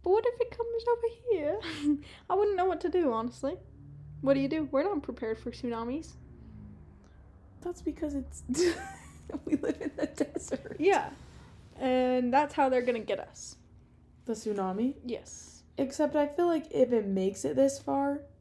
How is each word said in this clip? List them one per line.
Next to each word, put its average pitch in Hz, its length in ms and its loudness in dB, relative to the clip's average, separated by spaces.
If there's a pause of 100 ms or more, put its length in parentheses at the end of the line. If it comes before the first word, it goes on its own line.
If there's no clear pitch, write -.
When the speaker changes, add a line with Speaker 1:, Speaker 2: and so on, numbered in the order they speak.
Speaker 1:
But 359 80 4
what 440 160 6
if 494 120 -2
it 480 120 -2
comes 466 360 -4
over 466 200 2 (240)
here? 330 280 2 (560)
<laughs> - 140 -20
I 359 60 2
wouldn't 415 200 4
know 359 100 4
what 359 160 2
to 359 80 0
do, 320 220 4
honestly. 240 440 -2 (680)
What 269 140 6
do 269 40 2
you 277 80 2
do? 294 240 0
We're 277 120 4
not 370 200 0
prepared 226 360 -4
for 240 120 -8
tsunamis. 240 640 -6 (1500)
Speaker 2:
That's 349 200 -8
because 294 340 -4
it's, - 320 -8
<laughs> 349 960 -2
we 311 120 2
live - 240 -2
in 285 160 -4
the - 80 0
desert. - 720 -6
Speaker 1:
Yeah. 359 300 4 (680)
And 254 540 2
that's 285 200 4
how 277 160 6
they're 254 120 4
gonna 240 180 0
get 202 200 -2
us. - 360 -14 (680)
Speaker 2:
The 233 80 -4
tsunami? 214 600 -2 (100)
Speaker 1:
Yes. - 580 -12 (140)
Speaker 2:
Except 277 400 0
I 294 100 4
feel 320 200 0
like 330 240 2
if 254 200 6
it 220 160 2
makes 196 380 0
it 277 100 0
this 269 240 4
far 277 400 0 (220)